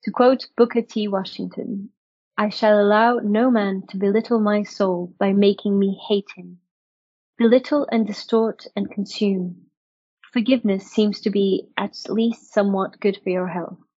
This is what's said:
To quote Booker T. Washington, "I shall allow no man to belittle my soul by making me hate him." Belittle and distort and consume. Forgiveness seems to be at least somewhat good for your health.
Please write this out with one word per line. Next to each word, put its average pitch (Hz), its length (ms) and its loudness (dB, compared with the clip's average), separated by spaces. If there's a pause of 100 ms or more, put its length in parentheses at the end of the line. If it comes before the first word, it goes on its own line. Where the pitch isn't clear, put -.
To 208 80 -6
quote 254 440 2
Booker 233 280 0
T. 214 240 -6
Washington, 196 800 -8 (480)
"I 214 120 0
shall 208 300 2
allow 214 380 4
no 214 320 2
man 196 380 0
to - 100 -10
belittle 208 420 0
my 208 220 2
soul 180 560 -2
by 196 160 0
making 202 460 2
me 196 280 0
hate 202 280 -2
him." 180 240 -20 (800)
Belittle 254 520 4
and 226 140 2
distort 220 720 -2
and 202 160 -6
consume. 196 800 -4 (600)
Forgiveness 220 540 0
seems 208 360 0
to 214 100 -2
be 196 360 0 (100)
at - 200 -6 (120)
least 226 440 -4
somewhat 196 460 0
good 196 240 0
for 190 80 -4
your 180 160 -2
health. 180 320 -8 (180)